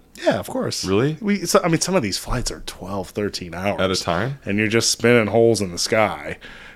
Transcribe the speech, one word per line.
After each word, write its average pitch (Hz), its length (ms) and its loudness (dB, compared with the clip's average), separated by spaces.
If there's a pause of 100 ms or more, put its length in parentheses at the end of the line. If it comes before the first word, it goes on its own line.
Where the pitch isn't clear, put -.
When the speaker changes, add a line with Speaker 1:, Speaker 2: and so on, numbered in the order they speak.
(160)
Speaker 1:
Yeah, 277 240 0
of - 80 -8
course. - 380 -4
Speaker 2:
Really? 120 360 2
Speaker 1:
We, 202 240 -2
so, 185 180 4
I 175 40 2
mean, 165 120 2
some 175 160 -2
of 185 60 2
these 98 160 -4
flights - 340 -2
are 80 100 -12
twelve, 95 480 -8
thirteen 92 440 -6
hours. 92 260 -2
Speaker 2:
At 95 120 2
a 95 40 0
time? 107 480 -2
Speaker 1:
And 101 140 -2
you're 110 100 2
just 113 240 2
spinning 120 360 4
holes 113 340 4
in 92 100 -4
the 87 60 -8
sky. 87 600 0 (380)